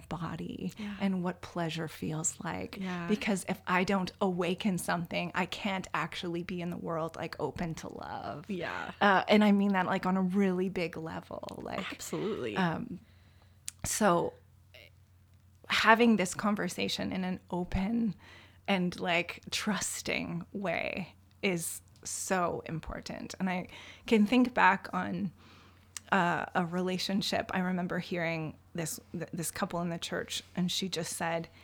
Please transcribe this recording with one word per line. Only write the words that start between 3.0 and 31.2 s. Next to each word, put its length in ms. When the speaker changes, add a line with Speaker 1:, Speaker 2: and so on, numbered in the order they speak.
Speaker 1:
Because 400
if 180
I 160
don't 380
awaken 560
something, 580
I 100
can't 480
actually 500
be 180
in 80
the 80
world, 400
like, 240
open 340
to 180
love. 540
Speaker 2:
Yeah. 440
Speaker 1:
Uh, 260
and 160
I 80
mean 220
that, 120
like, 200
on 100
a 60
really 480
big 260
level. 680
Like, 300
Speaker 2:
Absolutely. 640
Speaker 1:
um, 440
so 480
having 480
this 160
conversation 800
in 120
an 160
open 680
and, 320
like, 500
trusting 1000
way 640
is 400
so 640
important. 760
And 100
I 180
can 220
think 260
back 400
on, 380
uh, 420
a 120
relationship. 880
I 60
remember 400
hearing 560
this, 240
th-, 200
this 180
couple 300
in 80
the 80
church, 460
and 160
she 180
just 240
said, 340